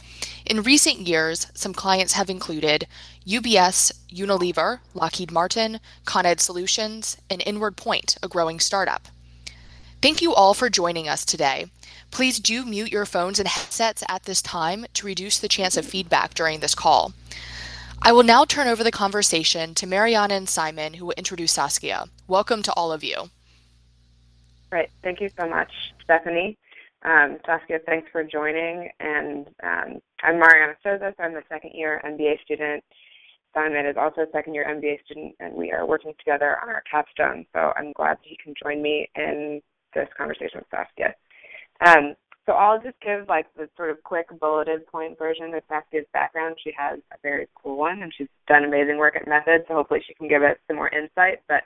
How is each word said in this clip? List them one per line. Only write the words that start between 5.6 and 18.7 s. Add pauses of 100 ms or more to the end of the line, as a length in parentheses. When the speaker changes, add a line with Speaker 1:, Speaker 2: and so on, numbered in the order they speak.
Speaker 1:
Con
Ed
Solutions, (100)
and
Inward
Point,
a
growing
startup. (920)
Thank
you
all
for
joining
us
today. (440)
Please
do
mute
your
phones
and
headsets
at
this
time
to
reduce
the
chance
of
feedback
during
this
call. (920)
I
will
now
turn
over